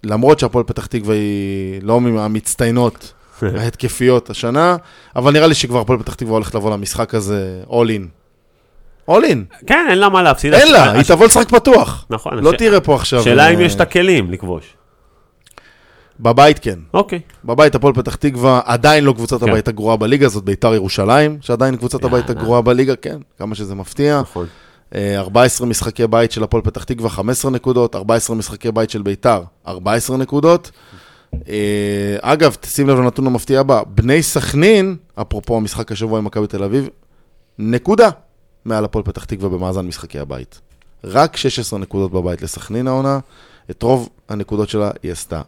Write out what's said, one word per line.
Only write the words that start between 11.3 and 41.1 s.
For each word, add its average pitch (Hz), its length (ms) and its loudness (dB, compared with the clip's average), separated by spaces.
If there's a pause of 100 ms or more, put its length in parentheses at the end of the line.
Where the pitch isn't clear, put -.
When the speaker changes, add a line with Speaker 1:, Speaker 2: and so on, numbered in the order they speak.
Speaker 1:
פתוח. 233 640 4
Speaker 2:
נכון, 113 280 -6
Speaker 1:
לא 143 120 4
Speaker 2:
הש-, - 80 0
Speaker 1:
תראה 208 220 4
פה 151 140 2
עכשיו, 123 280 0
Speaker 2:
שאלה 127 260 6
אם 170 100 4
Speaker 1:
אה, 175 60 4
Speaker 2:
יש 175 100 0
את 196 60 -2
הכלים 175 500 2
לכבוש. 90 340 -8 (1600)
Speaker 1:
בבית 131 380 6
כן. 98 200 -8 (160)
Speaker 2:
אוקיי. 202 260 -2 (240)
Speaker 1:
בבית 139 300 4
הפועל 131 200 2
פתח 120 200 -4
תקווה 127 500 2
עדיין 143 400 2
לא 135 80 4
קבוצת 117 280 -4
Speaker 2:
כן. 117 80 0
Speaker 1:
הבית 110 200 0
הגרועה 110 280 -2
בליגה, 127 320 2
זאת 101 160 -4
ביתר 101 300 0
ירושלים, 113 680 0
שעדיין 127 360 -2
קבוצת 123 280 -6
הבית 123 240 -2
Speaker 2:
יאללה. 113 120 -6
Speaker 1:
הגרועה 117 220 2
בליגה, 123 340 2
כן, - 200 -12 (220)
כמה 104 160 -8
שזה 101 200 -10
מפתיע. 139 460 -2
Speaker 2:
נכון. 90 260 -8 (480)
Speaker 1:
אה, 101 240 -4
ארבע 98 240 0
עשרה 123 240 0
משחקי 117 400 -4
בית 113 260 2
של 110 100 -6
הפועל 110 200 -2
פתח - 220 -6
תקווה, 113 260 -6
חמש 107 280 -4
עשרה 135 120 -4
נקודות, 123 460 0
ארבע 104 180 -2
עשרה 113 220 -2
משחקי 110 360 -8
בית 110 180 -2
של 107 120 -8
ביתר, 101 400 -2 (260)
ארבע 92 240 -6
עשרה 120 240 -4
נקודות. 147 540 0 (800)
אה, 101 720 -4
אגב, 151 400 2
תשים - 280 -2
לב 135 120 4
לנתון 127 260 0
המפתיע 131 340 0
הבא, 135 260 2
בני 117 360 0
סכנין, 190 760 0 (240)
אפרופו 107 360 -4
המשחק 110 360 -6
השבוע 110 260 -4
עם 107 60 -6
מכבי 107 220 -4
תל 101 160 -8
אביב, 123 260 -2 (720)
נקודה 143 500 2 (560)
מעל 107 200 -2
הפועל 104 200 -6
פתח - 200 -10
תקווה 98 240 -6
במאזן 92 380 -4
משחקי 80 320 -14
הבית. 69 420 -14 (440)
רק 120 320 0